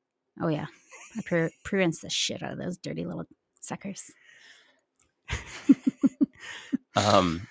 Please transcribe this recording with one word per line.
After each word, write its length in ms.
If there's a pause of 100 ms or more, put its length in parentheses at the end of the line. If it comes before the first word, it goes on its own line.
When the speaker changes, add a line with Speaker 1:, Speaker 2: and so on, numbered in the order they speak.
(400)
Speaker 1:
Oh, 80
yeah. 180 (520)
I 60
pre-, 320
<laughs> 80
pre-rinse 360
the 100
shit 340
out 80
of 60
those 200
dirty 280
little 180 (360)
suckers. 480 (1200)
<laughs> 40 (1700)
Speaker 2:
Um, 520